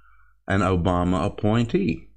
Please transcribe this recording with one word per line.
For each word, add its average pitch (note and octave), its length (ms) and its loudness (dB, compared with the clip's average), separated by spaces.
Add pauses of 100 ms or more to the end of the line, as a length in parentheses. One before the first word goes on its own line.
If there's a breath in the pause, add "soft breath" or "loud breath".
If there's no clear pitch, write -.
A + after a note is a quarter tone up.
(460 soft breath)
an G2 140 0
Obama F2+ 640 0
appointee. A2+ 920 -2